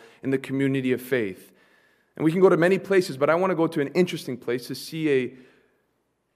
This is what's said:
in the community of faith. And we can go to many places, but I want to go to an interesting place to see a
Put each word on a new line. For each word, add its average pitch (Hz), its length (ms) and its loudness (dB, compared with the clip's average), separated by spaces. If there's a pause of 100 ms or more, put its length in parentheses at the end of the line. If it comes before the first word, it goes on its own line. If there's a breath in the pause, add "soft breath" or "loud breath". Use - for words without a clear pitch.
(240 loud breath)
in 135 80 -4
the 135 80 2
community 135 520 -2
of 120 100 -2
faith. 107 500 -4 (640 soft breath)
And - 100 -2
we 160 60 4
can 185 100 0
go 185 80 8
to 175 80 4
many 185 220 4
places, 185 360 0
but 143 140 2
I 156 60 4
want 185 160 0
to 175 40 -4
go 160 120 2
to 160 120 -4
an 143 100 -2
interesting 175 460 -2
place 123 320 -6
to 139 80 -10
see 160 360 -6
a 131 220 0 (1040 loud breath)